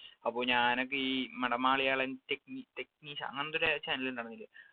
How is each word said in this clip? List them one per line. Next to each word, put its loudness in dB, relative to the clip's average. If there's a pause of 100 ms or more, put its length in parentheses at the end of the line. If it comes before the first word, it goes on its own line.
(260)
അപ്പൊ 0
ഞാനൊക്കെ 4
ഈ 0
നമ്മുടെ 0
മലയാളം 2
ടെക്നി-, -8 (120)
ടെക്നീഷ് -12
അങ്ങനത്തെ -4
ഒരു 2
ചാനൽ -2
ഉണ്ടായിരുന്നില്ലേ, -8 (260)